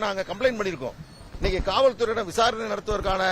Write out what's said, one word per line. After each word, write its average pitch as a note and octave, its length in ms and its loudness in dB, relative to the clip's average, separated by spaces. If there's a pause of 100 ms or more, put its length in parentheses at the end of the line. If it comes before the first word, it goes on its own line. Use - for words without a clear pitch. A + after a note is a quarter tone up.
நாங்க G3 240 -2
கம்ப்ளைண்ட் A3 300 0
பண்ணிருக்கோம். E3 400 -4 (400)
இன்னைக்கு F#3+ 220 0 (100)
காவல்துறையிடம் A3 600 2
விசாரணை A3+ 420 2
நடத்துவதற்கான G3+ 600 0